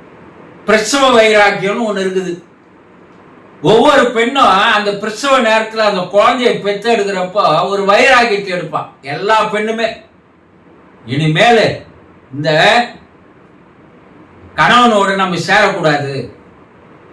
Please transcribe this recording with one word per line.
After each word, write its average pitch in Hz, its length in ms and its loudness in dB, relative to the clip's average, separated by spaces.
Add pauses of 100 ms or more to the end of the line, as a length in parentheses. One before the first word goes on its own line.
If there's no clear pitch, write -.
(640)
பிரசவ 269 520 0
வைராக்கியம்னு 208 720 2
ஒண்ணு 190 160 -4
இருக்குது. 185 280 -4 (1300)
ஒவ்வொரு 247 480 4
பெண்ணும் 240 440 2 (220)
அந்த 202 120 -4 (120)
பிரசவ 262 400 -2
நேரத்துல 220 480 0
அந்த 185 120 -4 (140)
குழந்தையை 240 420 2
பெத்தெடுக்கிறப்போ 202 880 -2 (220)
ஒரு 196 240 -2
வைராக்கியத்தை 233 640 2
எடுப்பா - 280 -8 (320)
எல்லா 214 220 0 (140)
பெண்ணுமே. 220 400 -4 (1120)
இனிமேல் 160 600 2 (640)
இந்த 151 180 -6 (2000)
கணவனோட 202 600 2
நம்ம 185 320 -4
சேரக்கூடாது, 156 680 0 (960)